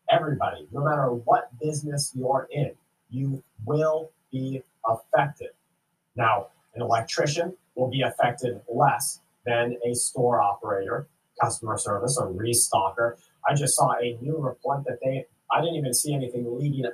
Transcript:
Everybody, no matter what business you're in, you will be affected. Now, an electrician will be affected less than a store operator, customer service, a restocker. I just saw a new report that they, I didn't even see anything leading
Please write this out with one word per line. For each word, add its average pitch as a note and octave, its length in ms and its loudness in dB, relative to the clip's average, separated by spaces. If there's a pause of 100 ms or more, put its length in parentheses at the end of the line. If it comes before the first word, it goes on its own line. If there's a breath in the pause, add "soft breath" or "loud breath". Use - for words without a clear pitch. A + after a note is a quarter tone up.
(100)
Everybody, - 640 0
no C#3 100 -4
matter C#3+ 300 2
what A#2+ 380 2 (100)
business D3 540 -4
you're B2+ 360 0
in, C#3+ 220 -2 (380)
you C3+ 320 -4 (220)
will D#3 460 0 (220)
be C3 300 -4 (220)
affected. - 680 0 (640)
Now, G#2 320 2 (260)
an - 80 -6
electrician D#3 720 0 (220)
will B2+ 120 2
be C3 140 0
affected - 680 0
less - 520 2 (260)
than A#2+ 300 0 (100)
a A#2+ 80 0
store A#2+ 480 2
operator, G2 640 -2 (340)
customer G#2+ 380 -2
service, G#2 400 -2
a G#2 60 0
restocker. G2 920 0 (320 loud breath)
I - 60 4
just C#3+ 220 0
saw A2+ 160 4
a A#2+ 280 -2
new C3+ 160 -2
report C#3 500 -2
that B2 160 -6
they, C3 240 -2 (240)
I C#3 100 2
didn't E3 160 -2
even C3+ 180 -2
see D3+ 180 0
anything B2 460 -4
leading C3+ 360 -2